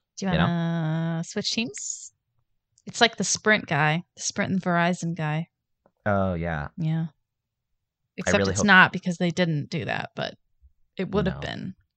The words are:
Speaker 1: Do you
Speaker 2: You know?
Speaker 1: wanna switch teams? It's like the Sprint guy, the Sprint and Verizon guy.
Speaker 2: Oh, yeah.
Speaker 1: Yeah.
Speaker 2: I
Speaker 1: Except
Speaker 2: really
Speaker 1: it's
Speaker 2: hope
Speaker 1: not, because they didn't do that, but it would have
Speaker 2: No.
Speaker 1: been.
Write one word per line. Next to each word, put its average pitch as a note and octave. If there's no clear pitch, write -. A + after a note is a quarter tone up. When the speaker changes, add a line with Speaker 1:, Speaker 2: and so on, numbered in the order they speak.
Speaker 1:
Do G3
you F#3+
Speaker 2:
You E3+
know? F3
Speaker 1:
wanna E3
switch -
teams? -
It's -
like A3+
the G3
Sprint -
guy, D3+
the -
Sprint -
and F#3
Verizon E3+
guy. D#3
Speaker 2:
Oh, G2
yeah. E2
Speaker 1:
Yeah. D#3+
Speaker 2:
I D#3+
Speaker 1:
Except F#3
Speaker 2:
really G3
Speaker 1:
it's F#3+
Speaker 2:
hope G#3
Speaker 1:
not, F#3
because F3+
they F3
didn't D#3+
do C#3+
that, -
but -
it F#3+
would F#3+
have -
Speaker 2:
No. C#2
Speaker 1:
been. -